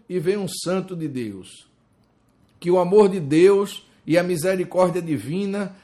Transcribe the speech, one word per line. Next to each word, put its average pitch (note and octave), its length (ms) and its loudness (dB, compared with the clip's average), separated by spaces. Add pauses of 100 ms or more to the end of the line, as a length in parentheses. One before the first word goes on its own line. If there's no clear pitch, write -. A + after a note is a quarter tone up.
e F3+ 120 -4
vê F#3 180 0
um G3 100 -4
santo F#3 480 -6
de D#3+ 120 -8
Deus. A2 600 -10 (920)
Que E3+ 100 -4
o F3+ 80 4
amor F#3+ 320 4
de F#3+ 100 -4
Deus F#3 680 4 (180)
e E3 140 2
a - 20 0
misericórdia F3+ 800 -2
divina F3 840 -6